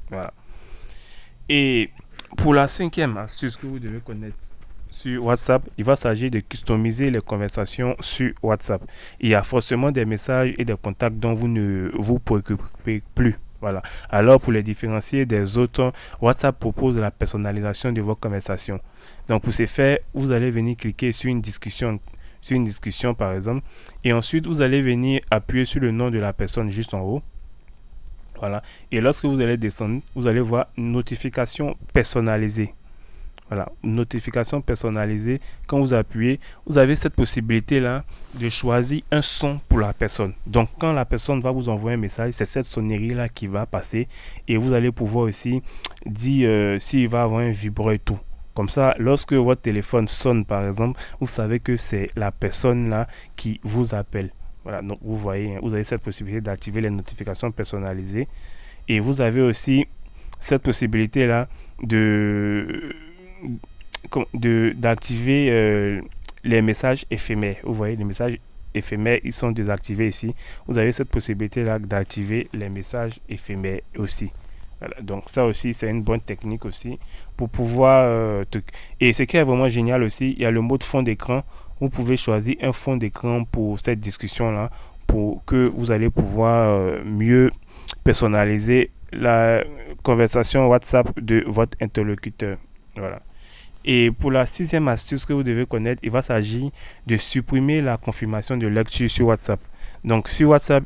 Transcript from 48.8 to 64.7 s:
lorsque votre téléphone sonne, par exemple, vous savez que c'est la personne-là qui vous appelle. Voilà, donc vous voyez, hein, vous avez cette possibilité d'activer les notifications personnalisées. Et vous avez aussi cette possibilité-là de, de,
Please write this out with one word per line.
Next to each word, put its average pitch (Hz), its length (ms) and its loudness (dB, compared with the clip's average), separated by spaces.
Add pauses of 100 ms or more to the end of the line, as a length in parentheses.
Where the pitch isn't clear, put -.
lorsque 139 320 2
votre 127 300 4
téléphone 107 440 2
sonne, 117 380 2
par 101 200 -2
exemple, 110 360 0 (180)
vous 135 80 -2
savez 113 320 -2
que 123 180 0
c'est 101 380 -4
la 104 160 -2
personne-là 113 760 0 (260)
qui 110 300 -6
vous 110 320 0
appelle. 98 340 -4 (340)
Voilà, 101 180 -8
donc 101 180 -8
vous 110 160 -6
voyez, 101 400 -4
hein, 95 60 -8
vous 113 100 -4
avez 107 120 -2
cette 117 180 -4
possibilité 104 400 -6
d'activer 104 400 -6
les 107 80 0
notifications 101 600 -6
personnalisées. 98 800 -6 (580)
Et 107 140 2
vous 135 220 0
avez 117 180 2
aussi 131 460 4 (540)
cette 139 220 0
possibilité-là 117 840 2 (340)
de, 104 1120 2 (1400)
de, 113 420 2